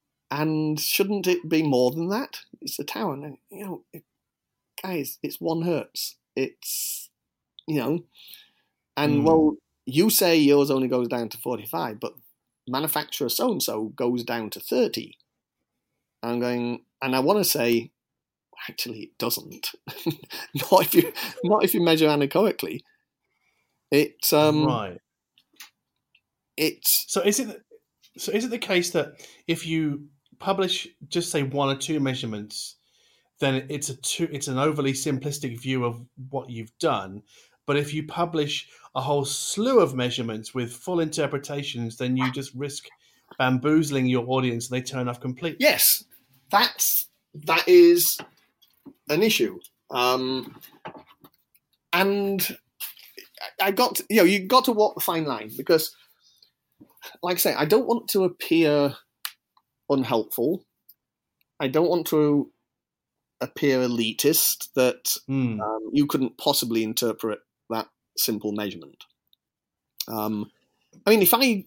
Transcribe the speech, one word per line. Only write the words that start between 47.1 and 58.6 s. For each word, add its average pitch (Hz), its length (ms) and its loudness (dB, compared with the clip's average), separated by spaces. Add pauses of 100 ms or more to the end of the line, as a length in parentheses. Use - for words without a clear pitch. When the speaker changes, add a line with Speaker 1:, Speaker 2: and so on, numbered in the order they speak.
Speaker 1:
that 165 220 2
is 175 500 8 (920)
an 151 140 2
issue. 113 360 2 (320)
Um, 127 640 0 (1400)
and 196 640 0 (1040)
I, 190 60 2
I 196 40 2
got 240 240 2
to, - 140 -6
you 214 80 4
know, 196 60 8
you 185 240 4
got 254 180 6
to 254 60 2
walk 208 240 2
the 165 60 -10
fine 165 240 0
line 110 320 -6
because, 160 380 2 (1300)
like 175 140 0
I - 20 -2
say, 160 160 2
I 147 100 2
don't 208 220 4
want 233 220 -2
to 190 160 2
appear 151 720 2 (920)